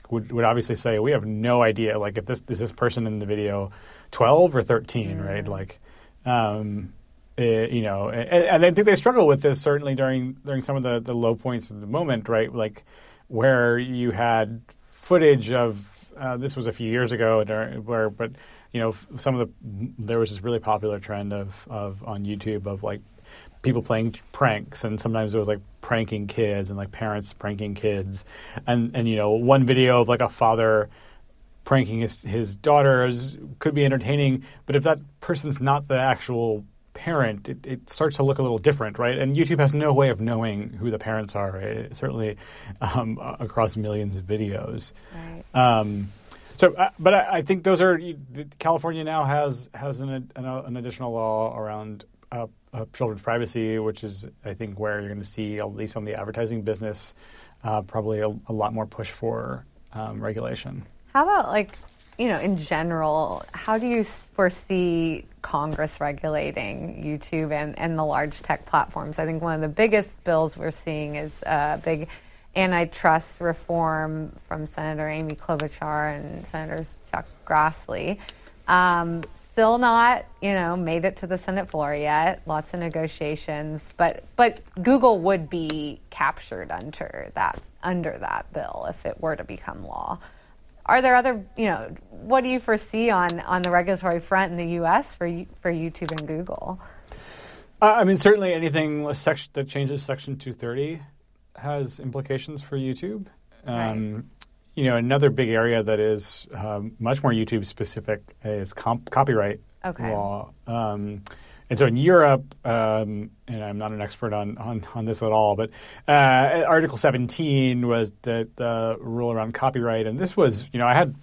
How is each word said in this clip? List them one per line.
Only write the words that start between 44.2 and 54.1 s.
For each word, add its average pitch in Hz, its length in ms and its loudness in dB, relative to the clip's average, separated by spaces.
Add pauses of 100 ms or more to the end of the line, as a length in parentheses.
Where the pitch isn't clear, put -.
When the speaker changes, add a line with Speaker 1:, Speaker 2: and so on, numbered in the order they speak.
Speaker 1:
videos. 107 680 -6 (220)
Speaker 2:
Right. 165 300 -14 (100)
Speaker 1:
Um, 107 580 4 (460)
so, 180 160 8
uh, 190 240 2
but 185 160 6
I, 185 240 4
I 156 40 -2
think 175 220 0
those 185 160 6
are, 180 180 6
you, 165 200 -8 (120)
the, 143 160 -12 (120)
California 160 460 0
now 156 200 -2
has, 139 480 -2
has 131 280 -8
an, 135 100 -8
an, 127 340 -10
an 131 320 -8
additional 123 360 -8
law 113 440 -2
around, 107 480 -10 (260)
uh, 120 160 -8 (280)
uh, 110 180 -6
children's 110 300 -4
privacy, 113 560 -2
which 107 260 -4
is, 101 220 -10 (180)